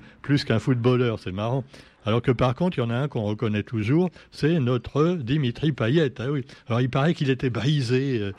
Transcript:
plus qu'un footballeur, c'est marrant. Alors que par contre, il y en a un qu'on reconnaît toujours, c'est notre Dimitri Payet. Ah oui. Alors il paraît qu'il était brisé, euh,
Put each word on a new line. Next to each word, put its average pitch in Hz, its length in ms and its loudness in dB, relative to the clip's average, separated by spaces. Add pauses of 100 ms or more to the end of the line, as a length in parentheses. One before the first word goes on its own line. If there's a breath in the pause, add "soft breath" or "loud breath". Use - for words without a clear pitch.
(220 loud breath)
plus 139 220 0
qu'un 113 160 0
footballeur, 123 600 2
c'est 92 120 -8
marrant. 117 320 -2 (420 loud breath)
Alors 110 160 2
que 135 100 2
par 123 240 2
contre, 180 220 -2
il 131 40 0
y - 40 0
en 117 40 -2
a 117 60 -2
un 139 140 -2
qu'on 117 140 -4
reconnaît 107 400 -2
toujours, 127 460 0 (220 loud breath)
c'est 160 300 0
notre 135 600 0
Dimitri 135 520 0
Payet. 127 460 0
Ah 127 120 -4
oui. 139 140 -4 (240 loud breath)
Alors 117 100 0
il 127 100 0
paraît 147 240 2
qu'il 135 160 -2
était 131 200 0
brisé, 131 720 0
euh, 98 180 -4